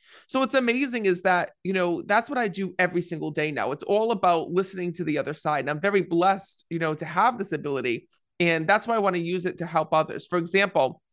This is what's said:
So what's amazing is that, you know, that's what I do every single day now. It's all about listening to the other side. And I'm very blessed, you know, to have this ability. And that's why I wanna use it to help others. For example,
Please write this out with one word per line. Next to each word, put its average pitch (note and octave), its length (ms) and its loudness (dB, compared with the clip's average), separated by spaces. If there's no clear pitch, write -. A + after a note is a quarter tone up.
So C4 100 -2
what's C4 160 0
amazing B3 520 0
is F3+ 160 2
that, F3+ 280 2
you F3+ 80 -2
know, F3 300 0
that's A#3 280 2
what C4 80 -2
I A#3 80 0
do F#3+ 320 -4
every F3 240 2
single D#3 300 -6
day D3+ 180 -2
now. B2 220 -2
It's D3 100 -6
all A3 300 2
about F3 400 2
listening F3+ 400 -2
to F3 100 -8
the D3+ 160 -2
other C#3+ 160 -4
side. D3 300 -2
And C#3 60 -4
I'm D3+ 100 -6
very G3 220 2
blessed, F#3 680 0
you E3 80 -4
know, D#3+ 160 0
to D#3+ 100 -8
have G3+ 360 0
this G3 100 -8
ability. C3+ 560 -2
And E3 300 2
that's G#3 180 4
why A#3 80 0
I A3 60 2
wanna F#3 180 0
use F3 280 -4
it - 120 -6
to E3 80 -8
help D#3+ 260 -2
others. D#3 360 0
For F3+ 100 -2
example, E3+ 640 0